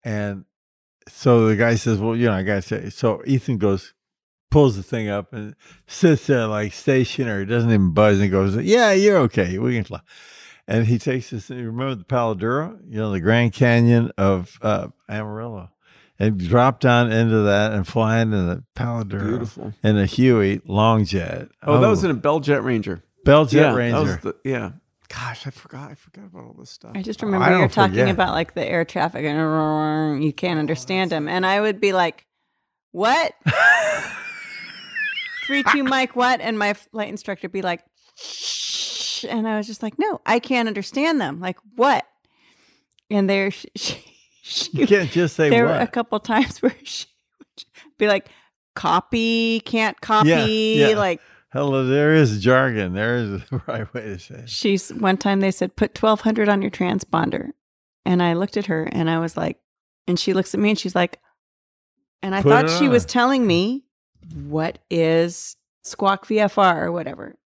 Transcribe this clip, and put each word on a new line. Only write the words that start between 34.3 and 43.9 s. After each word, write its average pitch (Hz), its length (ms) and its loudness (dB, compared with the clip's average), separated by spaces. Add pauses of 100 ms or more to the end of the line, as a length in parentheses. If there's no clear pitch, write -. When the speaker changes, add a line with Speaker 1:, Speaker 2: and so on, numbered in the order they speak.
Speaker 3:
"Three 277 180 -2
two 285 200 2
Mike, 262 300 -2
what?" 247 260 2
And 220 180 -4
my 208 160 0
flight 208 340 -10
instructor 196 380 -10
would 175 60 -10
be 190 100 -6
like, 175 200 -4 (340)
"Shh." - 1080 -10
And 226 240 -4
I 214 80 -2
was 208 100 -6
just 226 160 -12
like, 214 160 -8
"No, 381 280 -4
I 233 120 2
can't 233 300 -2
understand 269 520 -4
them. 160 200 -6
Like, 185 160 -8 (200)
what?" 247 300 2 (1040)
And 202 180 2
there, 196 220 0
<laughs> - 0 -
she, - 260 -16
she, - 280 -10 (380)